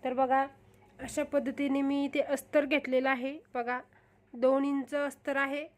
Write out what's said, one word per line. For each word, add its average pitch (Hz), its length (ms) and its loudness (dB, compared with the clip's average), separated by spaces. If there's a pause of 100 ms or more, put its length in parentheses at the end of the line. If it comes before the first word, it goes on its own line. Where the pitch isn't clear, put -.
तर 254 100 -2
बघा, 262 320 4 (540)
अशा 269 240 -4
पद्धतीने 277 580 0
मी 277 240 0
इथे 277 160 -2
अस्तर 285 440 0
घेतलेलं 269 440 0
आहे. 269 280 -2 (160)
बघा, 247 260 -4 (540)
दोन 262 320 4
इंच 277 280 -2
अस्तर 285 420 -4
आहे 277 280 -2 (140)